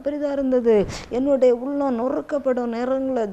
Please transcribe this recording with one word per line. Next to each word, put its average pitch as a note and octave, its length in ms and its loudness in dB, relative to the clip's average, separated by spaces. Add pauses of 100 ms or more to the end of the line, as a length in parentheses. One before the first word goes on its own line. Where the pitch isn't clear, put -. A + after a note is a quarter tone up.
பெரிதா D4 320 -4
இருந்தது. B3 400 2 (420)
என்னுடைய C4 340 4 (120)
உள்ளம் C#4 360 -2
நொறுக்கப்படும் C4 760 -2
நேரங்கள்ல, B3+ 580 -2